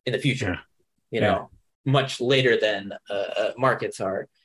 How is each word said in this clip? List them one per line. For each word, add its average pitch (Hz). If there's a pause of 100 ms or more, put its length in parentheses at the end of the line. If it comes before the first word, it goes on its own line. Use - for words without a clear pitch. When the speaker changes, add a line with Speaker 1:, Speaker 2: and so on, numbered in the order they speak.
Speaker 1:
in 123
the 101
future, 110 (600)
Speaker 2:
Yeah. 117
Speaker 1:
you -
Speaker 2:
Yeah. 104
Speaker 1:
know, - (360)
much 135
later 127
than, 101 (160)
uh, 101
uh, 98
markets 117
are. 101 (160)